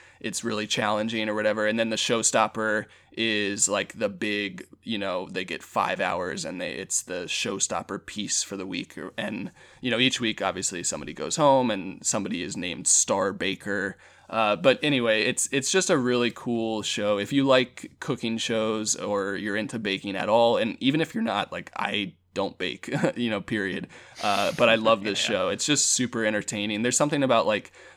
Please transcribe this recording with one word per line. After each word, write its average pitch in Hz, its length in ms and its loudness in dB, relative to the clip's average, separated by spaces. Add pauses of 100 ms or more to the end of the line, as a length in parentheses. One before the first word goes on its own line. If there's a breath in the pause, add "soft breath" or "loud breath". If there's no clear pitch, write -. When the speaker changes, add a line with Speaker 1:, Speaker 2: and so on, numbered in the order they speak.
(200 loud breath)
Speaker 1:
it's - 240 -6
really 107 220 -2
challenging 110 640 0
or 104 60 0
whatever. 107 320 2
And 107 100 2
then 113 140 0
the 110 60 -2
showstopper 110 880 2 (320 soft breath)
is, 104 520 2
like, 98 300 -2
the 110 100 2
big, 101 560 -4 (200)
you 110 140 -4
know, 92 300 -4
they 92 160 -4
get - 180 -8
five 95 380 0
hours, 90 440 -2
and 87 160 -8
they, 87 140 -6
it's - 280 -4
the 90 220 -6
showstopper 95 800 -4
piece - 380 -4
for 101 120 -10
the 95 100 -6
week. 95 300 -8
Or, - 220 -10
and, 107 320 -6 (300 loud breath)
you 127 100 -4
know, 113 80 2
each 127 220 2
week, 110 200 -2
obviously, 92 440 -2
somebody 76 280 -6
goes 76 240 -6
home, 135 340 6
and 95 360 -6
somebody 98 380 -2
is 98 120 -8
named 90 300 -6
Star 98 460 2
Baker. 98 640 -4 (340 soft breath)
Uh, 107 240 2
but 107 300 4
anyway, 117 400 2
it's, - 260 0
it's 135 220 0
just 190 180 2
a 160 80 4
really 123 320 2
cool 113 520 -2
show. 104 360 0
If 101 140 -4
you 139 120 4
like 131 460 4 (100)
cooking 113 380 -2
shows 110 580 0
or 98 380 -2
you're 101 220 -4
into 110 240 -4
baking 98 360 -2
at 95 120 -2
all, 117 300 6
and 110 220 0
even 139 200 2
if 156 120 -2
you're 226 120 -2
not, 101 280 0
like, 87 240 -10
I 101 380 -2 (180)
don't 95 240 -2
bake, - 320 -6 (160)
<laughs> - 120 0
you 120 120 0
know, 101 140 -2
period. 98 460 -4 (340 loud breath)
Uh, 101 340 2
but 117 140 6
I 113 60 6
love 110 280 4
this 101 200 -2
Speaker 2:
<laughs> - 40 -2
Yeah. 117 60 0
Speaker 1:
show. 92 160 0
It's 104 160 -2
just 147 260 2
super 117 320 0
entertaining. 107 560 -2
There's 123 160 2
something 147 260 2
about, 117 240 4
like, 104 260 0 (240 loud breath)